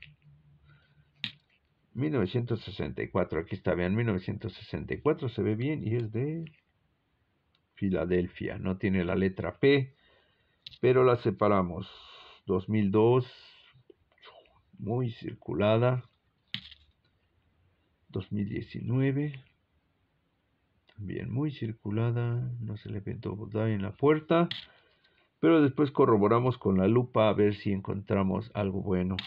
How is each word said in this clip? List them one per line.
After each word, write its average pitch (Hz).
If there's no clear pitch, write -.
Mil 147
novecientos 120
sesenta 73
y -
cuatro. 87
Aquí 82
está, 90
vean. 90
Mil 120
novecientos 98
sesenta -
y -
cuatro. 147
Se -
ve 107
bien 139
y 117
es 113
de 151
Filadelfia. 90
No 95
tiene 95
la 92
letra 92
P. 139
Pero 127
la 123
separamos. 98
Dos 95
mil 104
dos. 120
Muy 120
circulada. 117
Dos -
mil 101
diecinueve. 135
También 92
muy 143
circulada. 120
No 107
se 107
le 107
ve 101
todo 104
en 107
la 98
puerta. 156
Pero 160
después 139
corroboramos 120
con 95
la 95
lupa 117
a 98
ver 104
si 101
encontramos 98
algo 98
bueno. 92